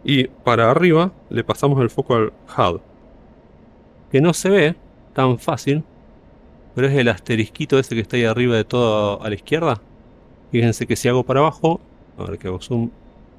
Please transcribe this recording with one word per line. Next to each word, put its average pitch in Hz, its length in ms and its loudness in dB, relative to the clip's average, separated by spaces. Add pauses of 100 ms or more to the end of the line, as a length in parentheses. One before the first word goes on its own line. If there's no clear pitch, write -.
Y 135 240 0
para 117 420 2
arriba 170 420 2 (180)
le 117 120 -4
pasamos 139 380 0
el 117 100 0
foco 131 240 -2
al 110 180 0 (240)
hud. 92 240 0 (1300)
Que 135 80 4
no 165 120 4
se 185 180 -2
ve 170 260 2 (360)
tan 127 260 0
fácil, 147 440 -2 (920)
pero 127 120 0
es 139 100 2
el 123 120 2
asterisquito 113 680 -2
ese 127 160 -2
que 113 80 -2
está 127 140 -6
ahí 120 80 0
arriba 120 300 0
de 110 100 0
todo 107 580 0
a 110 60 -8
la 104 60 -6
izquierda. 147 460 -4 (720)
Fíjense 117 340 0
que 120 80 -2
si 120 140 -2
hago 123 160 0
para 131 160 0
abajo, 160 400 0 (360)
a 92 80 -14
ver 92 140 -10
que - 80 -12
hago 92 140 -8
zoom, 117 300 -6 (480)